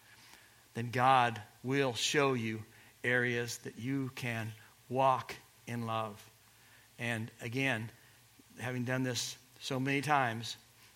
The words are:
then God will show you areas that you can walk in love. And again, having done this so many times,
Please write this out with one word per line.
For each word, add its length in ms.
then 160
God 500
will 320
show 400
you 260
areas 540
that 200
you 380
can 360
walk 480
in 180
love. 340
And 320
again, 480
having 240
done 220
this 320
so 180
many 220
times, 560